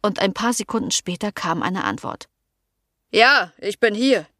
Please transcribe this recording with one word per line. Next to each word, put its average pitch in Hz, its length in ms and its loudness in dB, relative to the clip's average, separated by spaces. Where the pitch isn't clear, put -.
und 202 160 -2
ein 190 160 0
paar 240 180 0
Sekunden 220 380 -4
später 190 420 -4
kam 170 300 -4
eine 185 220 -2
Antwort. - 440 -6
„Ja, 226 480 4
ich - 220 -6
bin 214 140 2
hier. 233 320 2